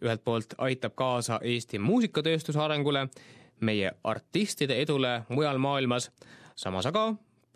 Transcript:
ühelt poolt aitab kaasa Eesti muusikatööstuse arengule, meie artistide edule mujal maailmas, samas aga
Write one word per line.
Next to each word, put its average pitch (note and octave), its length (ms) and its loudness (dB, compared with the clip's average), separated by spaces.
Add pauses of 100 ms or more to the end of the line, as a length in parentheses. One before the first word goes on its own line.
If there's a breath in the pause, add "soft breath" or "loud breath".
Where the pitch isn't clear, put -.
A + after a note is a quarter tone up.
ühelt A2+ 220 0
poolt A#2 340 -2
aitab B2+ 380 -2
kaasa B2 460 0
Eesti A#2 360 -2
muusikatööstuse D#3 840 2
arengule, D3 480 0 (520 loud breath)
meie G#2+ 320 0 (120)
artistide C3+ 800 -2
edule C3 460 0
mujal C#3 300 0
maailmas, C3 520 0 (440 loud breath)
samas F#2 320 -2
aga G#3+ 240 2 (440)